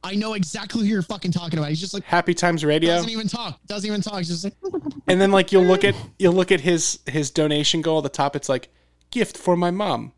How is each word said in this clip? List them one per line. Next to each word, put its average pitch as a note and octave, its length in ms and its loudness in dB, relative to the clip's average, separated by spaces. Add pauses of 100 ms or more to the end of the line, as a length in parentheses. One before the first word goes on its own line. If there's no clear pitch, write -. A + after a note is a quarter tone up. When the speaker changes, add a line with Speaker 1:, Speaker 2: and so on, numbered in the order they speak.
Speaker 1:
I F#3+ 120 -8
know A3 180 -2
exactly G#3 480 -6
who G3+ 60 0
you're G#3 140 0
fucking F#3 300 -6
talking E3+ 280 -4
about. D3 100 -2
He's D#3 100 -2
just F#3 140 -10
like, E3 120 -8
Speaker 2:
Happy F3 280 0
Times E3+ 300 0
Radio. D#3+ 320 4
Speaker 1:
doesn't F3 140 -2
even A3 180 -4
talk. A3+ 400 -8
Doesn't G#3 200 -6
even G#3 140 -4
talk. G#3 180 -6
He's E3+ 100 -4
just E3+ 160 -6
like, G#3 80 -6 (540)
Speaker 2:
And F#3 120 2
then, G3 120 4
like, F#3+ 200 4
you'll F#3+ 140 8
look F#3+ 180 4
at, G3+ 100 4 (240)
you'll F3+ 160 4
look F#3 180 2
at F3 100 2
his, E3 440 0
his C#3 260 -2
donation D3+ 500 0
goal D#3+ 180 2
at C#3+ 40 -4
the C#3 60 -4
top. C#3+ 260 -2
It's C#3 120 -6
like, B2+ 220 -2 (420)
"Gift - 260 -2
for F3 200 2
my F3 140 0
mom." D#3+ 460 -4